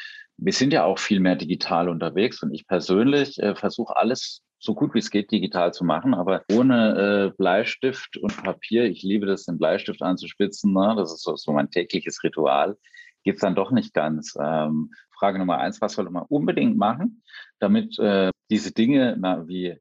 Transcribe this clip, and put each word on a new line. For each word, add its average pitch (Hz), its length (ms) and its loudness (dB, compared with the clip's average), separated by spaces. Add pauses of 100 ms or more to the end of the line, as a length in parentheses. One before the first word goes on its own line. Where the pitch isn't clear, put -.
(360)
wir 95 160 -2
sind 139 200 2
ja 117 120 4
auch 92 140 2
viel 101 220 0
mehr 92 160 4
digital 87 520 -2
unterwegs 85 540 -2
und 73 120 -4
ich - 120 -14
persönlich, 120 720 2
äh, 104 160 0
versuche - 400 -4
alles - 460 -2 (160)
so 110 160 -4
gut - 200 -2
wie 117 40 4
es 104 120 -4
geht 104 220 0
digital 90 420 0
zu 92 100 -6
machen, 82 300 2
aber 90 280 0 (100)
ohne, 101 800 4
äh, - 40 -18
Bleistift 107 800 0
und - 260 -4
Papier, 110 440 0
ich 92 160 -2
liebe 101 240 0
das, 95 180 0
den 85 140 -6
Bleistift 90 440 0
anzuspitzen, 98 720 -2
ne? 98 240 4
Das 85 160 -2
ist 80 100 -14
so, 78 140 -4
so 78 160 -6
mein 71 180 0
tägliches - 540 -4
Ritual, 78 520 2 (480)
geht's 98 180 -2
dann 95 120 2
doch 98 160 0
nicht 113 240 0
ganz. 78 460 -2
Ähm, 78 500 -2 (280)
Frage 98 200 0
Nummer 90 200 0
eins, 92 220 -4
was 104 140 -4
sollte 92 160 -4
man 87 180 -6
unbedingt 143 480 0
machen, 123 460 -2 (360)
damit, 107 400 0
äh, 98 320 2 (200)
diese 95 220 -2
Dinge, 123 460 2
na, 87 300 -4
wie, 90 320 -6